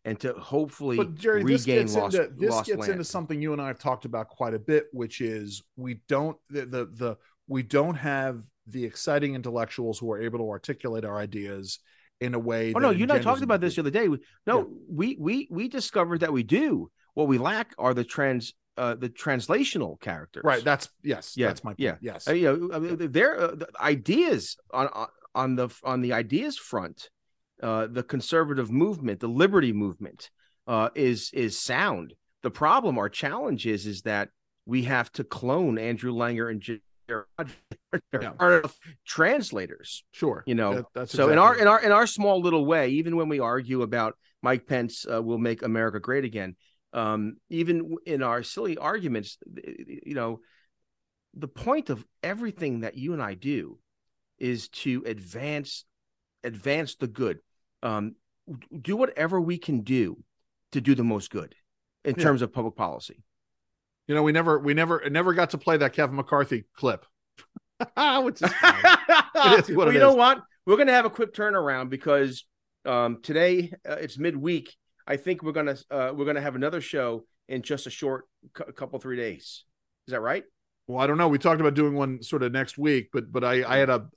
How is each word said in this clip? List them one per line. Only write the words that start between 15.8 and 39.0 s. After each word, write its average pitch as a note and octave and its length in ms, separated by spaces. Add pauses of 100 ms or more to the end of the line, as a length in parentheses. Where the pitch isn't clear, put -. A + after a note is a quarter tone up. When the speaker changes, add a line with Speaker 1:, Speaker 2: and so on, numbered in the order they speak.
Speaker 1:
that D#3+ 120
we B2+ 100
do. D#3+ 480 (240)
What D3 140
we C3+ 100
lack G#3 400
are B2+ 160
the A#2+ 100
trans-, C3 500 (240)
uh, A#2+ 160
the B2 160
translational C#3+ 920
characters. D#2+ 440
Speaker 2:
Right. B2+ 200
That's, C#3+ 240 (140)
yes, A#2+ 340
Speaker 1:
Yeah, A#2+ 120
Speaker 2:
that's F2 160
my A2 80
point. G2 80
Speaker 1:
yeah. G2 200
Speaker 2:
Yes. A2 280
Speaker 1:
Uh, D3 40
you F3 120
know, E3+ 300
I D#3+ 40
mean, E3+ 200
Speaker 2:
Yeah. E3+ 120
Speaker 1:
there, G#3 300
uh, E3+ 160
the - 120 (100)
ideas D3 800 (160)
on, C3 160
on, - 200 (260)
on C3 220
the, B2 120 (160)
on B2+ 160
the B2 140
ideas C#3+ 420
front, - 540 (520)
uh, A2 240
the A#2+ 160
conservative C#3 680
movement, C#3 500
the A#2 80
liberty D3+ 440
movement, G2+ 580 (360)
uh, A2+ 280
is, B2+ 380
is A#2 260
sound. B2 560 (280)
The - 80
problem, E3+ 480
our G2+ 100
challenge C#3+ 580
is, G#2+ 200
is G2+ 160
that G2+ 280 (340)
we B2 200
have B2 280
to C#3 120
clone C3 540
Andrew A#2 340
Langer A#2 380
and A2 100
Jerry A2+ 200 (280)
Rogers. A#2 460 (380)
<laughs> F3+ 180
They're G#2+ 120
Speaker 2:
Yeah. G#2+ 80
Speaker 1:
part F3 340
of D3 100 (320)